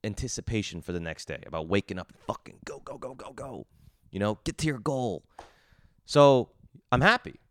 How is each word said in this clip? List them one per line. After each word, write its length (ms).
anticipation 760
for 120
the 80
next 240
day, 200
about 220
waking 320
up 100
and 100
fucking 440
go, 160
go, 180
go, 160
go, 200
go. 340
You 100
know, 260
get 140
to 80
your 120
goal. 460
So 460
I'm 100
happy. 500